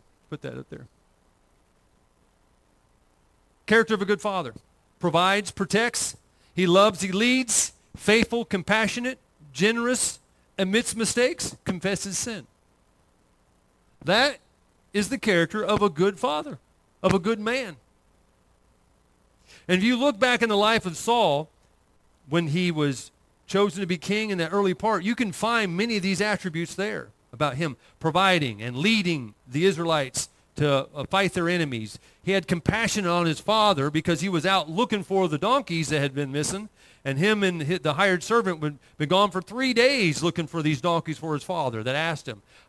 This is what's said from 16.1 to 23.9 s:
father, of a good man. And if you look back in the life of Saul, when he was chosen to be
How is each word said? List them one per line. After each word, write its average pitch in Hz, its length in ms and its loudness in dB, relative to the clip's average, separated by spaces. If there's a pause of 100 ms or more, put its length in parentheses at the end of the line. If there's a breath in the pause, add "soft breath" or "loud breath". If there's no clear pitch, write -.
father, 285 380 -4 (460)
of 185 100 2
a 196 60 4
good 214 200 -2
man. 220 380 -4 (1900 loud breath)
And 180 100 4
if 185 60 2
you 240 120 4
look 240 240 2
back 247 220 4
in 233 80 2
the 202 80 2
life 214 300 2
of 160 100 -8
Saul, 170 520 2 (800)
when 165 200 0
he 175 240 0
was 147 400 -2 (340)
chosen 196 360 0
to 190 40 -2
be 170 140 -2